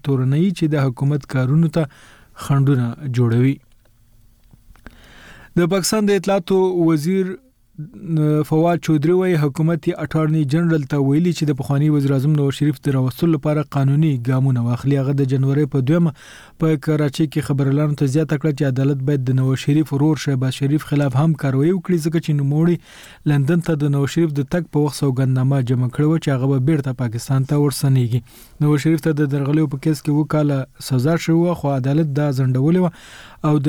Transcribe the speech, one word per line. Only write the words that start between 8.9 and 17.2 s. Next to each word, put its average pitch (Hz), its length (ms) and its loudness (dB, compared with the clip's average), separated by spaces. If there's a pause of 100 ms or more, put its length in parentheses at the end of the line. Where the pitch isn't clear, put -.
وایي، 185 260 2
حکومت 156 460 0
یې 170 160 -4
اټارني 156 360 0 (140)
جنرال 160 380 0
ته 147 60 0 (100)
ویلي 160 260 2
چې 156 160 -2
د 135 80 -2
پخواني 139 380 0
وزیر 139 200 2
اعظم 135 220 2
نواز 139 220 0
شریف 147 180 0 (100)
د 139 80 2
راوستلو 131 380 0
لپاره 151 320 -2 (100)
قانوني 143 340 2 (200)
ګامونه 131 400 2
واخلي. 135 320 0
هغه 135 180 -2
د 135 140 0
جنوري 139 320 0 (100)
په 131 140 0
دویمه 170 240 2 (500)
په 156 220 2
کراچۍ 151 480 0